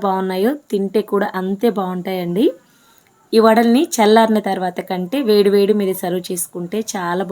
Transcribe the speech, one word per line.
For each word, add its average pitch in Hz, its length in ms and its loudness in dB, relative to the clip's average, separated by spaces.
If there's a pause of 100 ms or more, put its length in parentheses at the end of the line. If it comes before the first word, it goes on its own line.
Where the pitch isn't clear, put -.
బాగున్నాయో 190 440 0 (220)
తింటే 196 300 0 (100)
కూడా 202 160 0 (140)
అంతే 196 360 -2
బాగుంటాయండి. 185 680 -2 (880)
ఈ 226 100 6
వడల్ని 233 360 4 (160)
చల్లారిన 220 500 4
తర్వాత 185 320 -4 (100)
కంటే 185 300 -4 (100)
వేడి 202 260 4
వేడి 202 260 4
మీద 190 200 -2
సర్వ్ 180 280 -4
చేసుకుంటే 175 500 -8 (140)
చాలా 180 380 -4